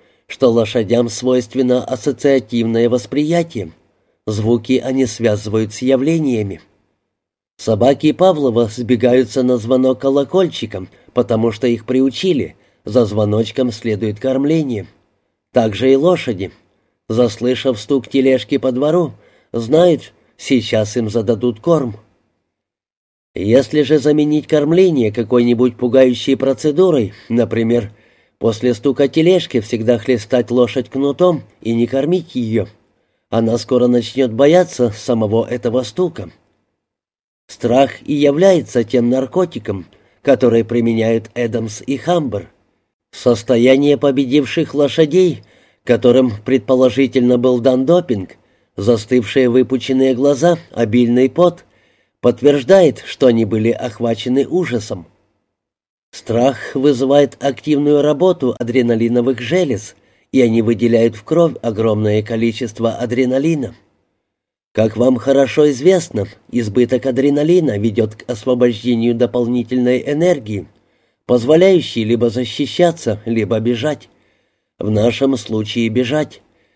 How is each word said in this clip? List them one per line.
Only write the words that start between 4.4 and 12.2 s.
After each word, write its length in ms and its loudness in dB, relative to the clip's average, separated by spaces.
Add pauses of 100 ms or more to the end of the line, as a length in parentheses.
они 220 -2
связывают 680 -2
с 80 -16
явлениями. 800 -2 (960)
Собаки 560 0
Павлова 600 2
сбегаются 680 0
на 140 0
звонок 420 0
колокольчиком, 880 -2 (260)
потому 380 0
что 160 -4
их 180 -2
приучили. 720 -2 (300)